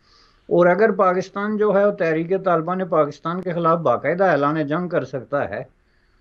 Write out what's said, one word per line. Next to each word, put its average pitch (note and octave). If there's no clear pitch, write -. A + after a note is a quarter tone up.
और F3
अगर G3
पाकिस्तान F#3+
जो G#3
है, G3+
तहरीक E3+
तालिबान F3+
पाकिस्तान E3
के F3
ख़िलाफ़ E3+
बाकायदा D#3
ऐलान D3
जंग D#3+
कर D#3+
सकता C3
है G#2+